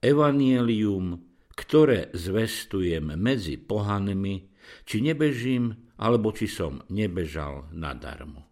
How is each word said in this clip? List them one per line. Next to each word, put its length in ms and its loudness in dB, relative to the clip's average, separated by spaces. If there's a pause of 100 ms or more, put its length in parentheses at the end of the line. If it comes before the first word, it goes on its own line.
evanjelium, 1200 2 (320)
ktoré 640 4
zvestujem 960 -2
medzi 400 -2
pohanmi, 960 -4 (320)
či 240 -2
nebežím, 640 0 (320)
alebo 320 2
či 160 -2
som 400 -6
nebežal 880 -4
nadarmo. 720 -10